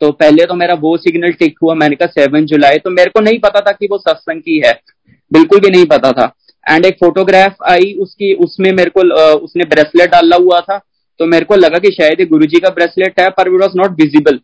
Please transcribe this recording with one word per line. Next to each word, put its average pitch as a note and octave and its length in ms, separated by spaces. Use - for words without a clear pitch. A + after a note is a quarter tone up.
तो D3+ 120
पहले D#3 320
तो F3 100
मेरा F3 200
वो D#3+ 220
सिग्नल E3+ 360
टिक D#3 300
हुआ, E3 120
मैंने D3+ 220
कहा, E3+ 260
"सेवन D3+ 240
जुलाई।" D3 320
तो F#3 120
मेरे F3+ 200
को A3 100
नहीं A3 180
पता G3+ 220
था G3+ 100
कि G3+ 200
वो G3+ 80
सत्संग D#3+ 420
की D#3 260
है, A#2 140
बिल्कुल D#3+ 280
भी G3 100
नहीं F3+ 140
पता C3+ 280
था। A#2 220
And E3 160
एक F#3+ 80
फोटोग्राफ F#3+ 600
आई F#3 280
उसकी, G3 360
उसमें F#3+ 380
मेरे F3+ 180
को, F#3+ 100
अ, D#3 420
उसने F3 220
ब्रेसलेट E3 460
डाला E3+ 260
हुआ F3+ 240
था, G3 180
तो E3 80
मेरे E3 180
को G#3 100
लगा E3+ 240
कि G3 140
शायद D#3+ 280
ये F#3 60
गुरुजी D#3 320
का F#3 100
ब्रेसलेट F3+ 520
है, F#3 100
पर F#3 280
it F#3+ 80
was F#3 180
not F#3 200
visible। D3 400